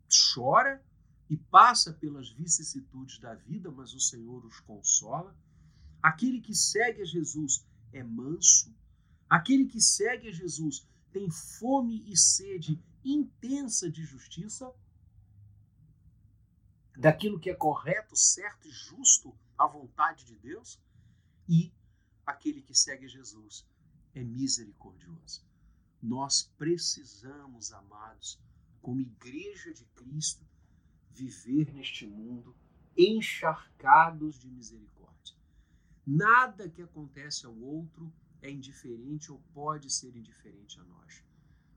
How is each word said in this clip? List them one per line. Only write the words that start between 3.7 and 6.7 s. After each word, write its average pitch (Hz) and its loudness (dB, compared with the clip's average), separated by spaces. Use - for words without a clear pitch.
mas 131 -16
o 131 -8
Senhor 120 -4
os 113 -20
consola. 113 -4
Aquele 240 2
que 214 -10
segue 220 0